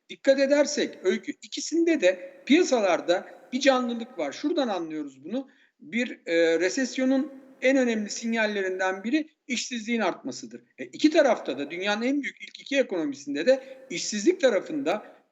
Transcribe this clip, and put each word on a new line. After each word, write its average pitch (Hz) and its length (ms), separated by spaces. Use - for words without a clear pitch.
dikkat 269 320
edersek 277 640
Öykü, 220 280
ikisinde 330 580
de - 460
piyasalarda 208 800
bir 254 80
canlılık 240 580
var. 143 140
Şuradan 294 360
anlıyoruz 156 560
bunu. 247 240
Bir, 233 460
e, 165 340
resesyonun 262 720
en 262 140
önemli 226 340
sinyallerinden 196 920
biri 302 240
işsizliğin 233 540
artmasıdır. 135 600
E, 135 60
iki - 260
tarafta 254 480
da 143 120
dünyanın 202 320
en 277 200
büyük 202 200
ilk - 180
iki - 180
ekonomisinde 147 680
de - 440
işsizlik 214 500
tarafında 180 760